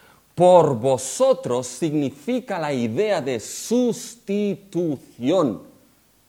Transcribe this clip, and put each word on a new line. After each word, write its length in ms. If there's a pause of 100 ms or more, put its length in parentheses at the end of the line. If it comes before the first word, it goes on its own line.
(360)
"Por 400
vosotros" 920
significa 920
la 140
idea 480
de 180
sustitución. 2250 (680)